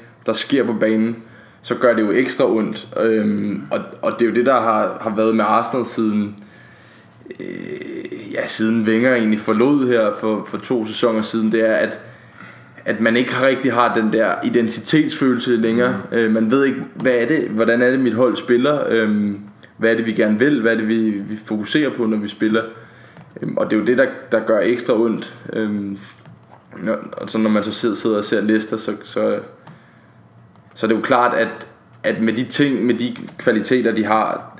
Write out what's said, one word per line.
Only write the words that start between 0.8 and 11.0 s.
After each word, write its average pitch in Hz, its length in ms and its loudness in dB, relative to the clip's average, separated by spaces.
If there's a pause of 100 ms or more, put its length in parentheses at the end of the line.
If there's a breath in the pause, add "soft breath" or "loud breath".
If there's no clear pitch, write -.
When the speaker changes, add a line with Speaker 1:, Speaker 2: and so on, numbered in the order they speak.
Speaker 1:
så - 140 -4
gør 120 180 4
det 113 80 2
jo 104 100 2
ekstra 127 400 2
ondt. 110 360 -2 (160)
Øhm, 104 680 0
og, - 80 -2 (220)
og 113 180 0
det 120 60 4
er 113 40 4
jo 107 60 -2
det, 120 100 2
der 127 160 4
har, 107 400 0
har 107 140 -4
været 110 200 2
med 107 120 2
Arsenal 117 380 0
siden, 104 500 -2 (1040 loud breath)
øh, - 920 -12
ja, - 140 -4
siden 113 360 0
Wenger 113 320 4
egentlig 107 240 2
forlod 127 480 2
her 113 320 2
for, 107 280 -2
for 110 100 -10
to 117 280 -2
sæsoner 110 360 0